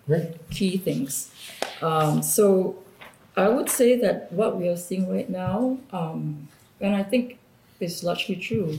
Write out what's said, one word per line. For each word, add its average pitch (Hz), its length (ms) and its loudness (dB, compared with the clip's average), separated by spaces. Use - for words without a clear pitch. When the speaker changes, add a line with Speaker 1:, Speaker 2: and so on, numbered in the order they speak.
Speaker 1:
Great. - 440 -2
Speaker 2:
key 190 260 0
things. 226 540 -2
Um, 156 420 2
so 196 540 4
I 190 120 4
would 254 220 2
say 247 260 6
that 208 360 0
what 196 260 0
we 175 100 0
are 175 80 2
seeing 185 340 -2
right 190 200 -2
now, 196 480 -2
um, 160 560 -6
and 202 160 2
I 196 80 2
think 240 360 0
is 170 240 -6
largely 175 320 -2
true, 170 420 -2